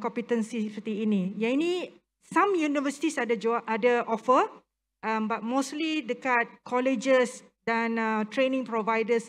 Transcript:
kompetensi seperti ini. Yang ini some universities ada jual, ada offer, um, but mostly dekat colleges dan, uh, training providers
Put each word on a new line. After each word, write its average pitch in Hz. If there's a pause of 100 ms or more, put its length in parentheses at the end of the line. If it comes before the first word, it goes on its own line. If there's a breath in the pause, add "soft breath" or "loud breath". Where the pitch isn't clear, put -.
kompetensi 226
seperti 214
ini. 202
Yang 226
ini 349 (600)
some 392
universities 294
ada 240
jual, 226
ada 240
offer, 254 (560)
um, 220
but 220
mostly 294
dekat 240 (160)
colleges 254 (240)
dan, 226
uh, 220
training 262
providers 226